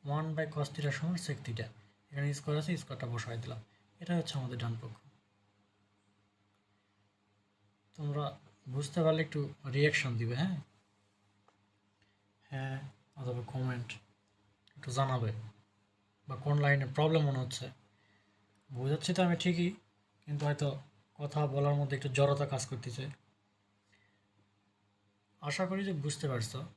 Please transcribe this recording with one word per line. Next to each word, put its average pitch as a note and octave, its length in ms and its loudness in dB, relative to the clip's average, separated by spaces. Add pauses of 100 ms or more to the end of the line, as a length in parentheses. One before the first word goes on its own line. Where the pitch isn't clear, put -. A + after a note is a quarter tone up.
(160)
One D#3+ 200 -2
by D#3 180 0
cos C#3+ 200 0
theta D3 240 0
সমান F3 180 0 (100)
sec C#3+ 200 -2
theta। A2+ 200 -4 (440)
এখানে C#3+ 160 0 (120)
স্কয়ার D3+ 220 0
আছে, D3+ 100 -2 (120)
স্কয়ারটা C3 300 -6
বসায় A#2 300 -4
দিলাম। - 180 -8 (400)
এটা F3 180 -4
হচ্ছে D#3 220 -2
আমাদের B2 220 -4
ডান A#2 200 -2
পক্ষ। A2+ 160 -12 (3000)
তোমরা D3 280 -2 (500)
বুঝতে C#3+ 300 -2
পারলে D#3+ 220 6
একটু D3+ 140 -4 (340)
রিয়াকশন C#3+ 460 4
দিবে, A#2 200 0
হ্যাঁ? F#3 160 2 (1900)
হ্যাঁ, C3+ 280 -6 (420)
অথবা B2 220 -4 (100)
কমেন্ট B2+ 360 -2 (880)
একটু - 120 -10 (100)
জানাবে, B2+ 320 2 (960)
বা C3 60 -6 (100)
কোন C#3+ 200 4
লাইনে C#3 220 6 (100)
প্রবলেম D#3 320 6
মনে C3+ 160 0
হচ্ছে। - 220 -8 (1080)
বুঝাচ্ছি C#3 400 0
তো F#3 100 4
আমি F3 160 6
ঠিকই, F3 280 4 (540)
কিন্তু D3 240 -2
হয়তো D3 200 2 (500)
কথা D3 220 -2 (140)
বলার C#3+ 260 4
মধ্যে C#3 180 0
একটু C3+ 180 -2
জড়তা C#3 360 4
কাজ C3 180 -2
করতেছে। B2 340 -8 (2500)
আশা F#3 220 0
করি G3 180 -2
যে G3 40 -2 (120)
বুঝতে D3+ 280 -4
পারছো। A#2 260 -4 (180)